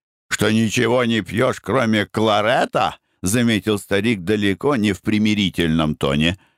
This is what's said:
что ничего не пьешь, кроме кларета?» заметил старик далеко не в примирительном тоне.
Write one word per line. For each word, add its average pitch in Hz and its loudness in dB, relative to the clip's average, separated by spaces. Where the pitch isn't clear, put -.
что 107 0
ничего 113 0
не 113 0
пьешь, 113 -2
кроме 110 0
кларета?» 110 0
заметил 110 0
старик 101 -2
далеко 104 0
не 104 2
в 90 -6
примирительном 87 0
тоне. 76 -2